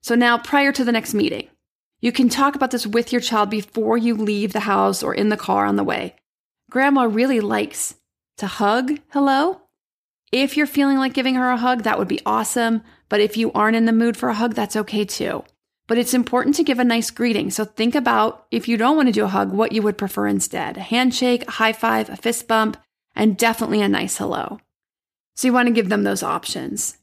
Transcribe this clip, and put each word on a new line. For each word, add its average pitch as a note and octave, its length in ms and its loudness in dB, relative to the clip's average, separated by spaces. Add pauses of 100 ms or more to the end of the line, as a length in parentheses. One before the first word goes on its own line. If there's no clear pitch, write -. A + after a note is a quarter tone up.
So - 120 -2
now A#3+ 240 4
prior C#4 360 2
to C4 100 -2
the A#3+ 80 0
next A3+ 220 -2
meeting, - 340 -2 (540)
you A#3+ 100 0
can B3 160 2
talk C#4 280 2
about C#4 160 -2
this A#3+ 140 -4
with A#3 280 -2
your A#3+ 80 0
child G#3+ 280 0
before A3 480 -2
you A#3 160 2
leave G#3 380 -2
the G#3+ 80 -4
house G3 420 0
or - 120 -4
in G#3 160 2
the G#3+ 80 0
car F#3 280 0
on - 120 0
the - 80 0
way. - 300 -4 (540)
"Grandma C4+ 340 2
really A#3 360 2
likes G#3 560 -4 (420)
to - 80 -6
hug, A#3+ 540 0 (120)
hello? C#4 500 2 (680)
If C4+ 240 0
you're D4 120 2
feeling C#4 300 2
like C4 160 0
giving C4 220 0
her B3+ 140 0
a B3+ 80 0
hug, A#3+ 260 0
that G#3+ 160 0
would G3 80 -2
be - 180 -4
awesome. A3+ 580 0 (260)
But G#3 100 0
if G#3+ 160 2
you A3 160 0
aren't G#3+ 240 2
in A3+ 80 4
the A3+ 80 4
mood A3+ 240 2
for - 140 -4
a A3 60 -2
hug, A3+ 180 -2
that's G#3+ 240 -4
okay G#3 260 -2
too. - 400 -6 (440)
But A#3 100 2
it's A#3+ 160 0
important B3+ 420 2
to E4+ 80 2
give C4 160 0
a B3 60 4
nice A#3 240 0
greeting. A3+ 400 -2
So G#3+ 160 -4
think A3+ 300 -2
about, A#3 540 0
if - 200 -4
you A#3 80 2
don't B3 180 2
want C4+ 140 4
to - 20 2
do G#3 140 2
a - 20 -2
hug, G3 240 0
what G#3 220 -2
you A3 80 0
would G#3 160 0
prefer G3+ 300 -4
instead. - 500 -4
A G3 40 -12
handshake, B3 680 0
a - 40 -12
high A3 220 0
five, A3 360 -2
a G3+ 60 -12
fist - 320 -4
bump, A3 300 0 (360)
and G#3+ 220 2
definitely A3 460 0
a G3+ 80 2
nice F#3+ 280 -2
hello." - 420 -6 (760)
So B3+ 140 0
you A#3+ 40 2
want B3 140 4
to A#3+ 60 2
give G#3+ 160 2
them G#3 140 0
those G3 200 -2
options. - 800 -6